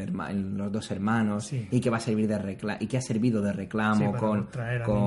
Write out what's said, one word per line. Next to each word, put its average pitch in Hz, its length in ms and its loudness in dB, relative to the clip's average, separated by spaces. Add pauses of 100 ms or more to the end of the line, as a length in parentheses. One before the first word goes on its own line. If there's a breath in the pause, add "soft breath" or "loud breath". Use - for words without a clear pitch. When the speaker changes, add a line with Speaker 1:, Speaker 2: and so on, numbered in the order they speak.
Speaker 1:
el - 80 -
herma-, 78 220 -4
en 98 260 -2
los 101 160 -2
dos 107 200 -4
hermanos, 104 540 0
Speaker 2:
Sí. 120 260 -4
Speaker 1:
y 123 80 4
que 123 100 0
va 113 60 2
a 113 40 -2
servir 107 280 2
de 104 100 0
recla-, 98 420 -4
y 110 60 -2
que 127 120 0
ha - 20 -2
servido 110 420 2
de 101 100 2
reclamo 107 460 2
Speaker 2:
Sí, 104 80 6
para 101 120 0
Speaker 1:
con, 107 320 0
Speaker 2:
traer 120 320 -4
al 117 60 -4
niño 104 180 4